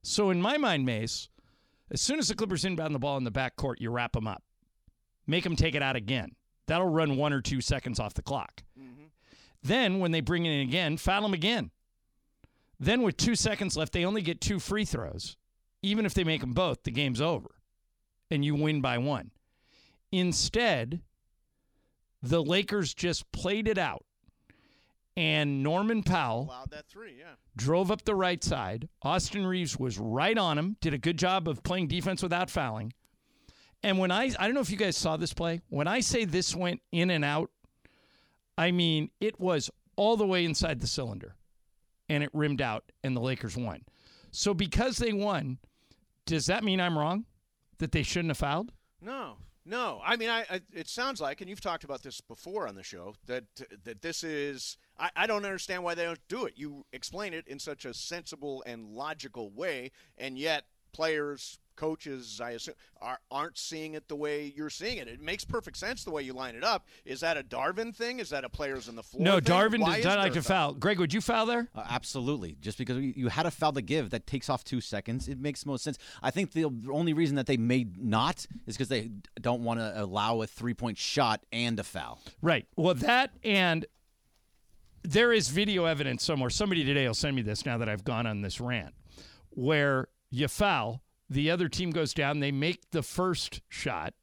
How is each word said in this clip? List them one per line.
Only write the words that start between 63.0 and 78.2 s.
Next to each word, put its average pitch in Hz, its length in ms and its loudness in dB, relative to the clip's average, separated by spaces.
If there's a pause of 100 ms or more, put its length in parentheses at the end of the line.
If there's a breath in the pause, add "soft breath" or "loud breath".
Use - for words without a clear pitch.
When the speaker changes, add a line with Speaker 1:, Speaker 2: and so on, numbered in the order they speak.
Speaker 2:
aren't 147 260 -4
seeing 156 360 -8
it 156 160 -10
the 151 60 -6
way 147 380 -2
you're 151 180 -6
seeing 220 260 -6
it. 127 100 -10
It 120 140 -16
makes 170 240 -6
perfect - 320 -6
sense 220 260 -6
the 180 80 -8
way 147 120 -4
you 131 100 -8
line 127 220 -6
it 127 80 -8
up. 208 240 0 (180 loud breath)
Is 135 160 -8
that 165 160 2
a 131 60 -6
Darvin 180 520 -2
thing? 240 240 -6
Is 165 120 -8
that 139 120 -2
a 123 60 -8
players 135 400 -6
on 117 80 -12
the 113 60 -12
floor - 200 -4
Speaker 1:
No, 190 160 8
Speaker 2:
thing? 135 40 2
Speaker 1:
Darvin 214 360 6
Speaker 2:
Why 214 180 4
Speaker 1:
does 220 60 2
not 175 60 4
Speaker 2:
isn't 202 100 4
Speaker 1:
like 190 140 4
Speaker 2:
there - 0 -
Speaker 1:
to 165 60 2
Speaker 2:
a - 20 0
foul? 165 300 4
Speaker 1:
foul. - 20 -8
Greg, 180 260 2
would 160 140 2
you 214 80 0
foul 226 240 2
there? 240 280 0
Speaker 3:
Uh, 101 140 -10
absolutely. 120 720 -4
Just 95 200 -6
because 123 180 -2
you, 131 180 -2
you 127 140 0
had 160 160 0
a 165 60 2
foul 151 220 0
to 135 80 -2
give 135 280 0
that - 180 -6
takes 135 220 -4
off 131 160 -2
two 123 160 -2
seconds, 117 480 -6
it 135 100 -8
makes 139 260 -6
most 139 200 -4
sense. 147 120 -4 (240 loud breath)
I - 100 0
think 196 200 -2
the 160 140 2 (260)
only 160 220 2
reason 147 240 4
that 131 80 0
they 135 100 2
may 120 300 4 (100)
not 117 500 2 (200 loud breath)